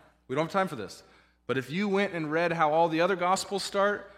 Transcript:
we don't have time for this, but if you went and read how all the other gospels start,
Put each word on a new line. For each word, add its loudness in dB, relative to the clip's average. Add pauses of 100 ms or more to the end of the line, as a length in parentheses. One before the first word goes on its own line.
(300)
we -4
don't 2
have -10
time 2
for -10
this, -12 (440)
but 0
if -6
you -2
went 0
and -4
read 2
how 2
all 4
the 0
other 2
gospels -2
start, -2